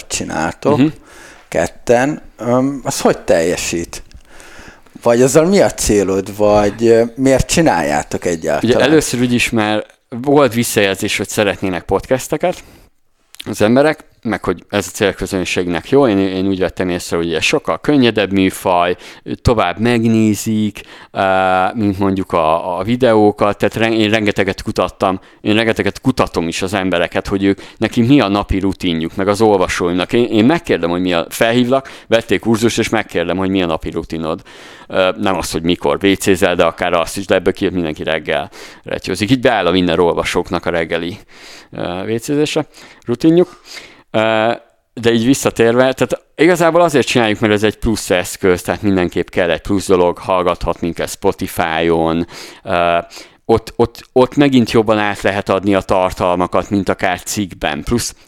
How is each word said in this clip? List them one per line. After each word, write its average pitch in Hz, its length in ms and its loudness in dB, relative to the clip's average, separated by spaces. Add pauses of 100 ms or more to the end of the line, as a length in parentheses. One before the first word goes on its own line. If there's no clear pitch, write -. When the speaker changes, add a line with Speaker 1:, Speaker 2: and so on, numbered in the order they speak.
Speaker 1:
csináltok, 85 680 -4
Speaker 2:
Mhm. 139 100 4 (600)
Speaker 1:
ketten. 123 720 -2 (160)
Öm, 127 460 -2
az - 180 -6
hogy 214 180 2
teljesít? 85 840 -2 (1000)
Vagy 120 200 4
azzal 147 240 4
mi 196 140 4
a 113 100 4
célod, 98 680 0
vagy, 104 500 2
ö, 113 160 6 (120)
miért 131 340 2
csináljátok 85 760 0
egyáltalán? 82 500 0
Speaker 2:
Ugye 117 100 2
először 143 360 2
úgy 123 120 0
is, 120 160 0
mert 107 500 -2 (100)
volt 135 440 2
visszajelzés, 104 640 0
hogy 101 120 -6
szeretnének 95 540 -2
podcasteket 131 800 -2 (840)
az 110 160 -4
emberek, 131 440 2 (160)
meg 104 220 -6
hogy 90 260 -4
ez 101 180 -2
a - 40 -14
célközönségnek 90 1000 -4
jó. 139 180 4
Én, 101 100 2
én 95 300 0
úgy 95 120 -2
vettem 92 300 -2
észre, 87 280 -4
hogy 85 160 -2
ez 80 100 -2
sokkal - 360 -2
könnyedebb 113 520 2
műfaj, 90 640 0 (460)
tovább 95 380 0
megnézik, 110 1000 0 (300)
ö, - 100 -2 (520)
mint 101 260 -2
mondjuk 95 320 -2
a, 85 480 0
a 95 40 -2
videókat, 110 760 2
tehát 104 180 -2
ren-, 113 180 0
én 110 160 2
rengeteget 104 520 0
kutattam, 95 580 -2 (220)
én 107 140 0
rengeteget 110 460 -2
kutatom 92 460 0
is 82 140 -6
az 95 120 -6
embereket, 92 540 -2
hogy 98 160 -2
ők, 98 180 2 (160)
neki 110 240 -2
mi 135 180 4
a 104 80 2
napi 98 320 0
rutinjuk, 85 560 -2
meg 95 120 -2
az 101 140 2
olvasóimnak. 90 720 2
Én, 120 120 2
én 110 200 2
megkérdem, 110 440 0
hogy 87 120 -2
mi 92 120 0
a, 82 160 0
felhívlak, 123 600 0 (180)
vették 107 320 2
kurzust, 113 400 0
és 107 100 0
megkérdem, 87 480 -2
hogy 95 120 -2
mi 95 120 0
a 87 40 0
napi 82 240 -4
rutinod. 82 520 -6 (460)
Ö, 92 300 0
nem 98 200 -2
az, 80 140 -6
hogy 82 120 -4
mikor 82 360 0
vécézel, 95 560 2
de 87 80 2
akár 85 300 -2
azt 82 240 -2
is, 98 80 -8
de 101 100 2
ebből 92 180 0
kijött, 90 200 -2
mindenki 82 300 -4
reggel 78 460 -4 (340)
retyózik. 101 480 -4
Így 131 80 2
beáll 117 260 2
a 85 60 2
minden 87 280 2
olvasóknak 85 680 0
a 90 40 -4
reggeli, 85 480 -4 (540)
ö, 87 340 -8
vécézése, 147 600 -4 (400)
rutinjuk. 160 560 2 (540)
Ö, 110 360 2 (420)
de 117 180 0
így 117 140 2
visszatérve, 123 680 2
tehát - 300 -4 (120)
igazából 165 460 4
azért 147 260 2
csináljuk, 110 320 0
mert 107 140 2
ez 104 100 0
egy 104 140 0
plusz - 320 -2
eszköz, 90 520 0
tehát 90 200 -6
mindenképp 92 480 0
kell 90 200 0
egy 78 120 -2
plusz 98 260 -4
dolog, 90 300 4
hallgathat 87 640 -2
minket 82 280 -6
Spotify-on, 85 1200 -2 (360)
ö, 87 340 0 (480)
ott, - 300 0
ott, - 360 -4
ott 127 240 2
megint 135 360 4
jobban 110 260 2
át 104 240 -4
lehet 101 280 -2
adni 98 260 0
a 92 60 2
tartalmakat, 92 880 0
mint 101 200 -2
akár 90 320 -2
cikkben. 80 640 -6
Plusz - 320 -4 (120)